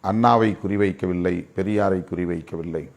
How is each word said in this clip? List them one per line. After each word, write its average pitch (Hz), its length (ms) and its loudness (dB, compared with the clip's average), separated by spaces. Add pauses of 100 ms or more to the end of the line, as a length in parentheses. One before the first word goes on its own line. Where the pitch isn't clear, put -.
அண்ணாவை 110 460 4 (120)
குறிவைக்கவில்லை, 92 720 0 (220)
பெரியாரை 98 440 0 (100)
குறிவைக்கவில்லை. 82 720 -6 (160)